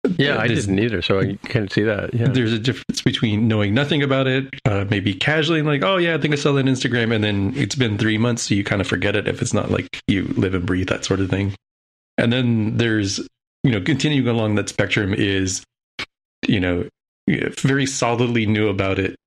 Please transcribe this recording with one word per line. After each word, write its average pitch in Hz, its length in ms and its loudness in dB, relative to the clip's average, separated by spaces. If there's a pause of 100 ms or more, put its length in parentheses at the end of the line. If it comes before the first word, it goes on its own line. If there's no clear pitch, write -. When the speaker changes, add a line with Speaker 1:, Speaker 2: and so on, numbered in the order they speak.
(180)
Speaker 1:
Yeah, 143 180 0
Speaker 2:
Uh, 113 60 -2
Speaker 1:
I 110 60 0
Speaker 2:
there's 110 180 0
Speaker 1:
didn't 98 140 0
either, 107 220 0
so 98 180 0
I 95 160 0 (120)
can't 104 240 -2
see - 120 2
that. 101 300 -2
Yeah. 117 140 0
Speaker 2:
There's 120 260 2
a 113 60 -2
difference - 420 -4
between 113 460 2
knowing 104 260 2
nothing 143 280 2
about 135 260 2
it, 135 220 -2 (160)
uh, 101 240 0
maybe 101 240 0
casually, 156 480 0
like, 147 220 0
"Oh, 190 140 2
yeah, 170 180 0
I - 20 -2
think 147 160 0
I 143 40 0
saw 143 160 2
that 135 140 2
on 135 60 4
Instagram," 120 400 0
and 107 100 2
then 101 320 0
it's 123 200 -2
been 113 220 0
three 110 200 2
months, 117 260 0
so - 120 0
you 98 80 2
kind 98 180 0
of 90 60 0
forget 101 280 0
it 104 120 0
if 95 140 -4
it's - 120 -2
not - 160 0
like - 380 -4
you 98 160 2 (140)
live 98 160 2
and 90 120 -2
breathe 92 240 0
that - 160 -2
sort 95 140 0
of 95 100 0
thing. 98 240 0 (640)
And 117 140 2
then 117 460 0
there's, 110 420 0 (440)
you 135 80 4
know, 104 100 0
continuing 135 460 0
along 113 280 2
that 101 140 -2
spectrum 98 440 0
is, 98 500 -2 (840)
you 104 120 2
know, 87 280 -2 (400)
very 135 580 0
solidly 120 600 0
knew 107 240 2
about 95 300 0
it. 95 160 -2 (120)